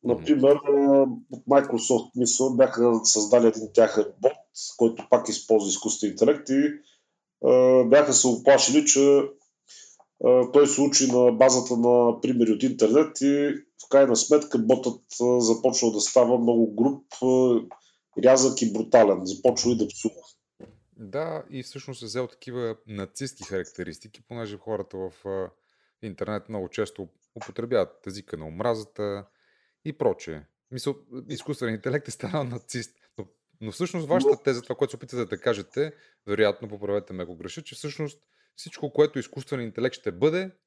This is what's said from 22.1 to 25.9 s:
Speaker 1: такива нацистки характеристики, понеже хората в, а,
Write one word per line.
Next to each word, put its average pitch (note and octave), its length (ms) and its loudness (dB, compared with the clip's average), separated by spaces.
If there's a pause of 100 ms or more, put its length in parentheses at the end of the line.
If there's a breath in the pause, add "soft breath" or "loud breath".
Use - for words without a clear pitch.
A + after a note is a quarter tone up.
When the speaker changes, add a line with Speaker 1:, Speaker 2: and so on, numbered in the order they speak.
Speaker 1:
такива A#2+ 500 -10 (100)
нацистки G#2 580 -12
характеристики, F2+ 840 -12
понеже A2 300 -12
хората G2+ 380 -10
в, F#2 320 -12
а, F#2+ 220 -8 (520)